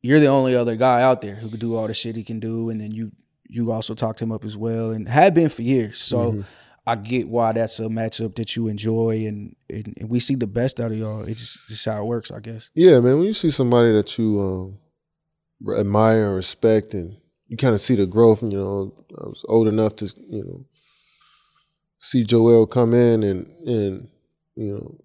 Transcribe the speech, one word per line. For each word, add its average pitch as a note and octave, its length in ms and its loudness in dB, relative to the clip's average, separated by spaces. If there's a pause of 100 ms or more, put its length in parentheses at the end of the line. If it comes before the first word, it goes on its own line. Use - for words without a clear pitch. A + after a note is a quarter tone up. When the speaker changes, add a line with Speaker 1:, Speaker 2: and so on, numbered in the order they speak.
Speaker 1:
you're C#3 160 4
the D3 80 6
only C3 280 2
other A#2+ 200 0
guy B2 260 2
out B2+ 220 2
there G2+ 120 -10
who A2 140 -12
could A2 120 -10
do A2+ 140 -4
all A2 120 -4
the G#2+ 80 -6
shit A2+ 200 -6
he A2+ 80 -10
can A2+ 160 -10
do, A2+ 300 -6
and A2 100 -6
then G#2+ 120 -10
you, A2 200 -10 (380)
you A#2 220 -2
also A2 240 -6
talked A2 260 -6
him A2+ 100 -4
up G#2+ 140 -8
as G#2+ 100 -10
well A2+ 360 -4
and A2 180 -8
have D#3+ 240 6
been D#3+ 160 4
for - 140 -10
years. A#2+ 340 -2
So A#2+ 360 -2
Speaker 2:
Mm-hmm. G#2 80 -6 (480)
Speaker 1:
I A#2 60 0
get A2 320 -4
why A2+ 240 0
that's A2+ 300 -2
a A2 80 -6
matchup A2+ 480 -4
that A#2 180 -6
you A2+ 140 -2
enjoy, A2 580 -2
and, G#2 300 -12 (120)
and, - 300 -10
and A2 100 -10
we A#2+ 120 0
see C#3 140 0
the A#2 120 -4
best A#2+ 320 -4
out A2+ 140 -4
of G#2+ 40 -6
y'all. G#2+ 260 -8
It's A#2 180 -10
just, - 260 -12
just G#2+ 180 -10
how G#2+ 160 -6
it G#2 40 -6
works, A#2 260 -6
I G#2+ 80 -14
guess. A2+ 360 -16
Speaker 2:
Yeah, E3 260 8
man, B2+ 160 4
when E3+ 100 2
you A3 60 -2
see E3 180 -2
somebody A#2+ 400 4
that G#2+ 260 2
you, G#2+ 220 0
um, F#2+ 380 -6 (840)
re-, G#2 200 -2
admire G#2+ 460 4
and G2 100 -2
respect, A2 560 0
and F#2+ 240 -10 (320)
you A2+ 80 -12
kinda A#2 200 2
see A#2+ 180 0
the G2+ 100 2
growth, G#2+ 360 6
you G#2 160 -4
know, G2 360 -4 (280)
I - 60 -14
was - 220 -18
old A2+ 180 4
enough G#2+ 300 0
to, G#2+ 80 -8 (240)
you G#2 160 -10
know, F2+ 200 -16 (1300)
see B2 240 0
Joel A2+ 440 6
come A#2 260 2
in A#2 300 4
and, F#2+ 240 -2 (180)
and, G#2+ 420 -4 (480)
you G#2 180 -8
know - 320 -14